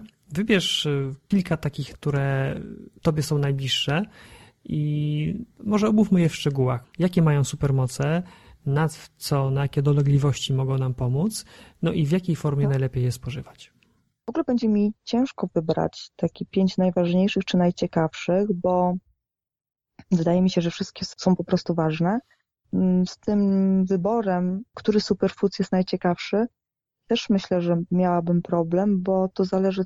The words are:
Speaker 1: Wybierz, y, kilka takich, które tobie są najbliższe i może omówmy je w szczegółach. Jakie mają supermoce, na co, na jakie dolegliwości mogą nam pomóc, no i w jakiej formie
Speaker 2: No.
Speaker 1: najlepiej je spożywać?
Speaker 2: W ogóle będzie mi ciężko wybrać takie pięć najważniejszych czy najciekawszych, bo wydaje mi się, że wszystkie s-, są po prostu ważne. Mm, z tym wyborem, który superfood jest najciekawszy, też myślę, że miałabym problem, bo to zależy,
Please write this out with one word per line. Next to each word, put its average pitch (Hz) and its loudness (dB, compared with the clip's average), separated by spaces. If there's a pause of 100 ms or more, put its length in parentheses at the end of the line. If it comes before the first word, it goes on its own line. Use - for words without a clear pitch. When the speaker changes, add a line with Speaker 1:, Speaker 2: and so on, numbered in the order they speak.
(340)
Speaker 1:
Wybierz, 196 0
y, 139 -2 (160)
kilka 180 0
takich, - -6
które 139 -2 (460)
tobie 156 0
są 147 -2
najbliższe 143 -2 (580)
i 151 -4 (180)
może 208 2
omówmy 196 4
je 160 4
w - -12
szczegółach. 131 0 (160)
Jakie 175 2
mają 147 4
supermoce, 139 0 (420)
na 147 2 (300)
co, 135 0
na 135 0
jakie 143 -2
dolegliwości 143 2
mogą 131 0
nam 131 -2
pomóc, 131 -2 (360)
no 165 0
i 160 0
w 139 0
jakiej 180 0
formie 143 0
Speaker 2:
No. 139 2
Speaker 1:
najlepiej 131 0
je 123 0
spożywać? - -12 (520)
Speaker 2:
W - -14
ogóle 320 -2
będzie 240 0
mi 208 2 (100)
ciężko 233 -2
wybrać 165 -2
takie - -4
pięć 190 0
najważniejszych 185 2
czy - 0
najciekawszych, 175 0
bo 180 0 (1160)
wydaje 175 2
mi 190 4
się, 180 0
że 170 -2
wszystkie - -10
s-, - -12
są 185 2
po 175 -4
prostu 175 0
ważne. 165 0 (540)
Mm, 185 2
z - -12
tym 190 2
wyborem, 190 -2 (100)
który 208 0
superfood - -2
jest 196 -2
najciekawszy, 185 0 (640)
też - -2
myślę, 190 0
że 170 0 (100)
miałabym 175 2
problem, 180 0
bo 185 0
to 190 -2
zależy, 190 0